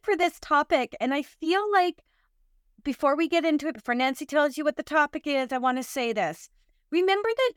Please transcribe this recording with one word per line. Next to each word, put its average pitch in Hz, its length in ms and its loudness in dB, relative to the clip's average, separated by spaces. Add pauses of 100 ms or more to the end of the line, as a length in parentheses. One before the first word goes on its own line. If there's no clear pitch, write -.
for 415 120 2
this 349 240 0
topic, 294 640 0
and 247 100 0
I 285 120 -2
feel 381 480 -2
like 359 320 2 (800)
before 277 320 0
we 320 120 0
get 330 180 0
into 302 220 0
it, 311 60 -4
before 240 220 -4
Nancy 262 320 -2
tells 294 320 0
you 302 40 -6
what 294 140 0
the 294 60 -8
topic 302 420 0
is, 269 260 -2
I 262 60 -4
wanna 254 240 0
say 233 320 -4
this. 170 380 -4 (400)
Remember 392 440 2
that 523 220 0